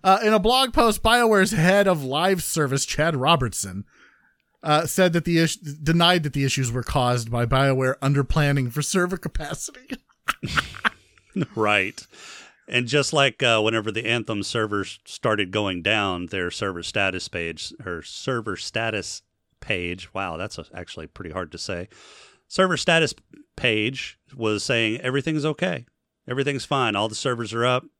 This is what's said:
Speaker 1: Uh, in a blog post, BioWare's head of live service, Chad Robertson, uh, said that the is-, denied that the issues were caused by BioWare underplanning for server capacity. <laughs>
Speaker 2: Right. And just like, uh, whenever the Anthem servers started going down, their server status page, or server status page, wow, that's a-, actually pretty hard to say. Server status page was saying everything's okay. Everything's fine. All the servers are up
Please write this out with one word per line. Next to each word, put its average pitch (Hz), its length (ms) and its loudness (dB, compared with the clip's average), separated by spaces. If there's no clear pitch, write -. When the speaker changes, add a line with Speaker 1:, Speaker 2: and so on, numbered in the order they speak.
Speaker 1:
Uh, 190 200 6
in 214 100 4
a 214 60 6
blog 247 340 2
post, 226 300 4
BioWare's 220 480 4
head 196 360 4
of 175 160 2
live 165 380 0
service, 139 440 0
Chad 156 320 0
Robertson, 123 680 0
uh, 151 220 2
said 180 280 2
that 170 120 0
the 170 120 2
is-, 165 200 2
denied 165 680 2
that 147 100 -2
the 139 120 0
issues 131 260 0
were 120 120 -4
caused 123 460 0
by 120 160 0
BioWare 131 540 2
underplanning 139 720 2
for 151 100 -4
server 180 360 0
capacity. 170 800 -8
<laughs> - 60 -6
Speaker 2:
Right. 104 500 2
And 123 200 -2
just 139 260 0
like, 139 280 2
uh, 117 200 4
whenever 110 300 0
the 101 140 -6
Anthem 110 380 -2
servers 104 640 -4
started 104 460 -2
going 95 320 -2
down, 95 420 0
their 90 260 -4
server 92 320 -6
status 95 440 -4
page, 82 440 -8
or 85 160 -8
server 113 560 -6
status 110 640 -6
page, 90 520 -6
wow, 92 240 -6
that's 98 200 -8
a-, 78 160 -12
actually 82 340 -14
pretty 87 240 -14
hard 87 220 -8
to 87 40 -14
say. 90 300 -8
Server 185 300 2
status 165 360 2
page 117 640 -2
was 107 280 -2
saying 113 380 0
everything's 139 440 -2
okay. 156 400 -4
Everything's 135 380 -2
fine. 123 300 0
All 104 120 0
the 107 80 -6
servers 117 380 -4
are 117 120 0
up 123 200 0